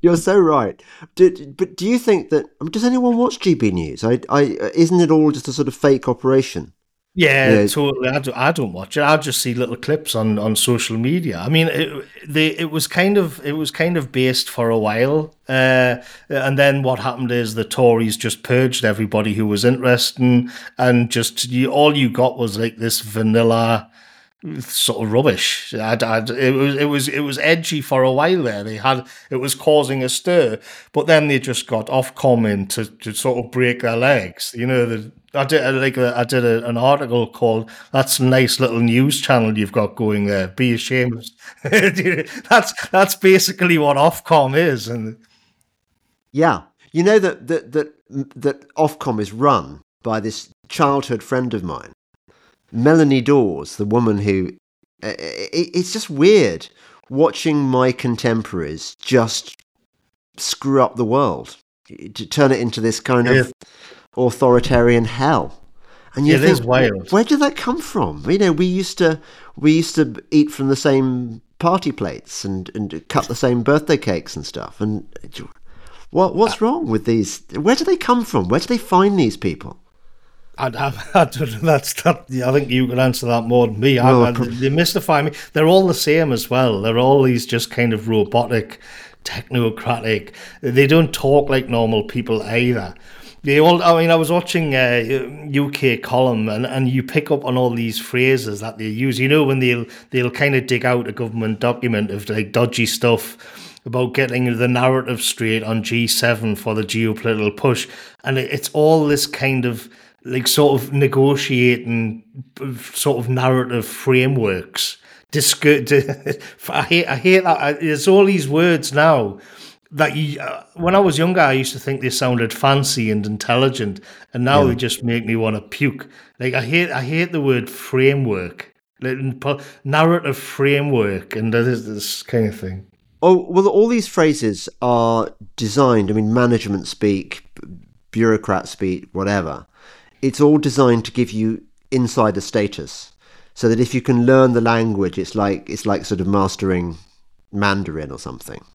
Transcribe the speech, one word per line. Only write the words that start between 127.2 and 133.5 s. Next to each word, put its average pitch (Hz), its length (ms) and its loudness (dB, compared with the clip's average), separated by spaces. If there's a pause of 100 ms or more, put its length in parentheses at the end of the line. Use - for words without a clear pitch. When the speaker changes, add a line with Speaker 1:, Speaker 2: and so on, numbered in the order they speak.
Speaker 2:
the 160 80 -2
word 127 280 0
framework. 131 1040 -2 (300)
Like, 131 160 -6
in 135 220 -6
po-, 143 200 -4 (220)
narrative 156 540 0
framework 135 960 -2
and 110 200 -2
this, 117 320 0
this 104 360 -8
kind 113 240 0
of 104 140 -6
thing. 95 260 -10 (360)
Speaker 1:
Oh, 180 280 4